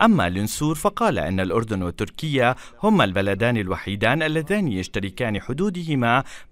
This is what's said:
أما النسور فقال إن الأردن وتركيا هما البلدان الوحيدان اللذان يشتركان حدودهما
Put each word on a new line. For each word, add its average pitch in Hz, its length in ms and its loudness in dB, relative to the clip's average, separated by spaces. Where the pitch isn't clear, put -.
أما 196 260 6
النسور 107 480 -2
فقال 202 440 0
إن 87 200 0
الأردن 98 440 0
وتركيا 123 720 -2
هما 202 200 6
البلدان 101 540 0
الوحيدان 101 680 0
اللذان 160 440 0
يشتركان 98 720 -2
حدودهما 143 840 0